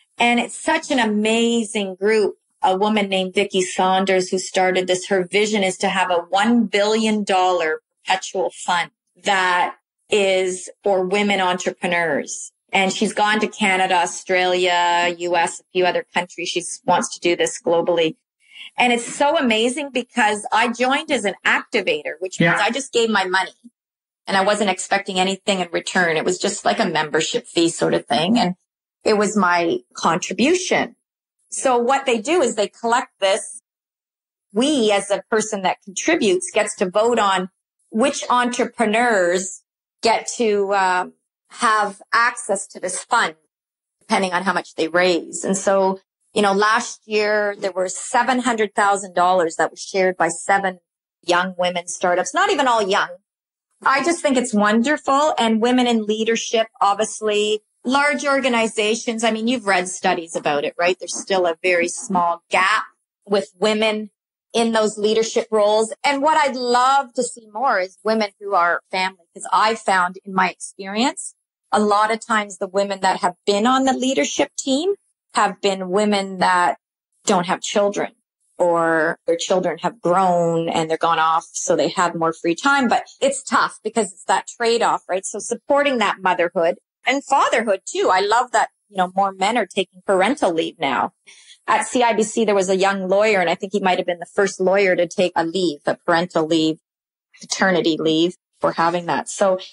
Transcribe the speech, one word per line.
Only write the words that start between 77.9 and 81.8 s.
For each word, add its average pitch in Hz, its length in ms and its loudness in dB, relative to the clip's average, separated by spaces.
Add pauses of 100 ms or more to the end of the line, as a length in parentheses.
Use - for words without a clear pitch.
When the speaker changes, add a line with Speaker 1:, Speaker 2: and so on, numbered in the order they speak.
Speaker 1:
or 165 720 2
their 170 80 2
children 175 440 -2
have 180 220 -6
grown 175 680 2
and 160 200 -2
they're 160 80 0
gone 165 220 2
off, 160 340 2
so - 220 -2
they 151 140 2